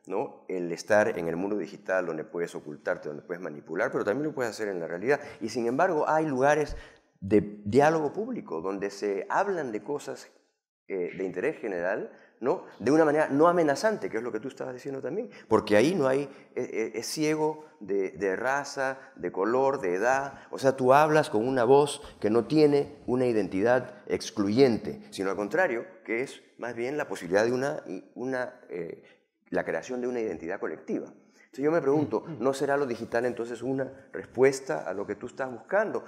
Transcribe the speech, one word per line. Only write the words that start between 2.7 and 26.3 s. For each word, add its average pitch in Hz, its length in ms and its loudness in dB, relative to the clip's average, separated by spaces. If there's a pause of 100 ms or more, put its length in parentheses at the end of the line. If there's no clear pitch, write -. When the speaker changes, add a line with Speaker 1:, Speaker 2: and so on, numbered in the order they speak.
Speaker 1:
donde 73 120 -10
puedes 90 220 -10
manipular, 80 480 -4
pero 127 140 -2
también 135 240 0
lo 143 40 -10
puedes 120 180 -2
hacer 104 180 -4
en 92 100 -4
la 82 80 -6
realidad. 101 320 0 (220)
Y 117 80 -6
sin 117 180 -2
embargo, 151 400 0
hay 160 180 2
lugares 143 520 2 (420)
de 101 460 2
diálogo 143 480 4
público 156 480 -6
donde 98 300 -4
se 101 380 -4
hablan 165 440 -2
de 104 100 -6
cosas, 135 480 -10 (560)
eh, 87 300 -4
de 95 80 -2
interés 95 340 -2
general, 98 500 -4 (300)
¿no? 147 240 -2 (160)
De 120 120 0
una 160 140 6
manera 151 240 2
no 147 180 6
amenazante, 170 640 2
que 107 80 -4
es 113 60 -6
lo 120 80 -6
que 110 80 -4
tú 131 80 -10
estabas 131 260 -10
diciendo 135 280 -10
también, 202 280 -6 (180)
porque 202 280 4
ahí 135 200 6
no 143 120 2
hay, 135 140 2 (340)
eh, 123 160 -4
eh, 110 240 -4
es - 120 -6
ciego 156 580 -2 (140)
de, 98 320 -2
de 95 240 0
raza, 135 640 -2 (160)
de 87 160 -6
color, 127 500 2
de 90 140 0
edad. 135 460 0 (100)
O - 60 -10
sea, 131 200 4
tú 127 160 6
hablas 151 360 6
con 110 180 2
una 131 160 2
voz 143 380 6 (180)
que 104 100 2
no 113 160 4
tiene 143 600 4
una 127 180 2
identidad 110 840 0
excluyente, 107 920 2 (100)
sino 95 180 -2
al 95 60 -2
contrario, 117 500 0 (200)
que 113 160 -4
es - 200 -10 (160)